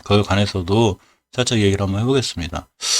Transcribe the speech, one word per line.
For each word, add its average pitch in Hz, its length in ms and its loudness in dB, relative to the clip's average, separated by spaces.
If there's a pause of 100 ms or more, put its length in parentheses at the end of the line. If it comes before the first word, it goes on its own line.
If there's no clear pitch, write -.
그걸 104 180 4
관해서도 98 760 0 (340)
살짝 123 260 -2
얘기를 98 260 2
한번 95 180 -2
해보겠습니다. 117 680 -4 (320)